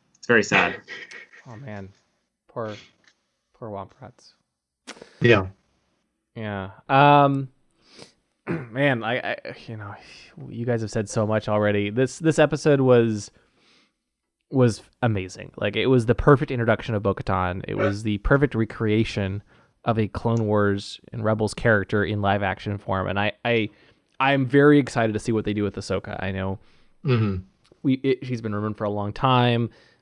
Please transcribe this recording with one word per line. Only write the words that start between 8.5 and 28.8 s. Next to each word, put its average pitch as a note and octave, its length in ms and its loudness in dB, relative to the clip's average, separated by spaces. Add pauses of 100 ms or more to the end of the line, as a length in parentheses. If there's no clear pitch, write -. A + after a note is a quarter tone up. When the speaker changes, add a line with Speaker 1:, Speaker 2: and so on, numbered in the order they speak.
Speaker 2:
I, A2+ 300 -4
I, - 40 -6 (300)
you A2+ 100 -12
know, G2+ 160 -12 (560)
you A#2 160 -8
guys A#2 180 0
have G#2 100 -6
said G#2+ 160 -2
so G#2+ 180 0
much G#2+ 220 -2
already. G#2 420 2
This, B2+ 300 -2
this D#3+ 180 2
episode D3 420 2
was, A#2 520 4 (1160)
was B2 320 2 (200)
amazing. G2 540 -4
Like, G#2 200 -4
it G#2 100 0
was B2 200 4
the A#2 80 2
perfect D3 360 4
introduction A#2 440 -2
of G2+ 80 -2
Bo-Katan. F#2+ 640 -2
It - 100 -6
was G2+ 260 -2
the G#2+ 160 -2
perfect C#3 360 2
recreation G#2+ 880 -2 (420)
of A2+ 140 0
a G#2+ 100 0
Clone A#2 380 -2
Wars G2+ 540 0 (120)
and A2+ 120 -8
Rebels G#2+ 300 0
character G#2 500 2
in G#2 160 -2
live G2+ 220 2
action G2 360 -4
form. F#2+ 300 -4
And G2 100 -4
I, G#2 140 -2 (120)
I, A#2 260 0 (500)
I'm C3+ 260 2
very C#3+ 320 8
excited A#2 360 0
to G#2+ 40 -2
see - 140 -4
what G#2+ 120 0
they G#2+ 100 -2
do G#2 100 0
with G2 100 -4
Ahsoka. - 480 -6
I F#2+ 80 -4
know F#2+ 280 -4 (460)
Speaker 3:
Mm-hmm. A2 380 0 (400)
Speaker 2:
we, C3 120 2
it, C3 300 -2
she's B2+ 160 -6
been A2 140 -6
rumored G#2 220 -4
for A2 80 -6